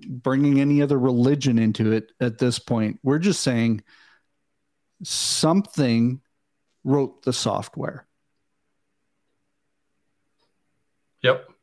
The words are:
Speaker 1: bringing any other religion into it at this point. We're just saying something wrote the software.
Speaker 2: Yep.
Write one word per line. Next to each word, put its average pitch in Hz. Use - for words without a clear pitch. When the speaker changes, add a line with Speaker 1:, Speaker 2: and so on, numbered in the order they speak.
Speaker 1:
bringing 135
any 143
other 143
religion 127
into 110
it 110
at 120
this 123
point. 110
We're 143
just 185
saying 117
something 131
wrote 135
the 127
software. -
Speaker 2:
Yep. 131